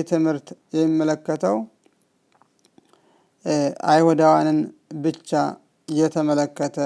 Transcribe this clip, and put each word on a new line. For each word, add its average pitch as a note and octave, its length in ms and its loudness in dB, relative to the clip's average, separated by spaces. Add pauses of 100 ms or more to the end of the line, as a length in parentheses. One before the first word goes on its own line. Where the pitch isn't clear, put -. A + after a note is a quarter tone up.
ትምህርት D#3+ 400 -2 (260)
የሚመለከተው፣ D#3+ 840 0 (1900)
እ፣ D#3 100 -2 (320)
አይሁዳውያንን D#3 720 4 (400)
ብቻ D#3 320 -6 (580)
የተመለከተ D3+ 960 -2